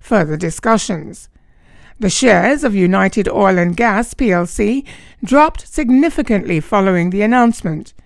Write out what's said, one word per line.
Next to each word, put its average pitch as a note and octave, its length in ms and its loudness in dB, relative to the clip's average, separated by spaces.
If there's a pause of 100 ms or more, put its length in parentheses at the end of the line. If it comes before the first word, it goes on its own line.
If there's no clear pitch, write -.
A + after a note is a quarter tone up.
further D#3 360 0
discussions. F3 920 -4 (720)
The G3 100 0
shares A#3+ 540 2
of A3+ 100 0
United F#3+ 540 0
Oil F#3+ 300 2
and F3 180 0
Gas A#3 380 -2
P A#3 180 0
L F3 140 0
C A3+ 380 -2 (380)
dropped D4 460 0
significantly B3+ 920 0
following F#3 500 0
the G3 120 -2
announcement. A3 720 0 (140)